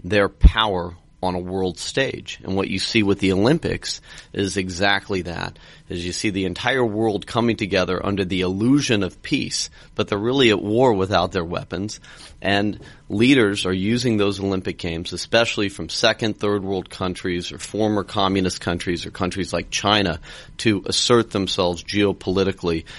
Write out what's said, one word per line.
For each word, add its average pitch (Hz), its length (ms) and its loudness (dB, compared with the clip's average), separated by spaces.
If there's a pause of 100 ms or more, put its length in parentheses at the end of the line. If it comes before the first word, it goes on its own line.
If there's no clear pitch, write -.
their 98 280 2
power 90 640 4 (280)
on 92 120 0
a 90 60 -2
world 92 380 -2
stage. - 640 -4
And 95 120 -2
what 98 120 0
you 95 100 -2
see 107 240 2
with 98 180 4
the 95 120 2
Olympics 98 680 0 (320)
is 95 240 -4
exactly 95 640 -2
that, 87 360 -8 (300)
is 87 160 -6
you 90 80 -6
see 107 180 -2
the 95 140 -2
entire 120 400 -2
world 104 420 -2
coming 117 300 0
together 90 480 0
under 98 200 0
the 92 180 -2
illusion 107 600 2
of - 200 -6
peace, - 480 -4 (240)
but 107 140 -2
they're 104 100 -2
really 123 320 4
at 101 120 2
war 117 300 4
without 92 400 2
their 90 120 -2
weapons. 90 560 -6 (420)
And 101 360 0 (300)
leaders 110 560 4
are 92 80 0
using 110 460 0
those 101 200 0
Olympic 95 380 -2
Games, 87 380 -6
especially 110 560 0
from 78 180 -10
second, 110 500 0
third 104 240 0
world 95 280 -4
countries 90 600 -4
or - 80 -14
former 104 460 -2
communist 95 560 0
countries 87 460 -4
or - 40 -10
countries 90 440 -4
like 87 160 -4
China, 101 500 2 (380)
to 104 260 2
assert - 460 2
themselves 92 520 -2
geopolitically 95 1040 0 (140)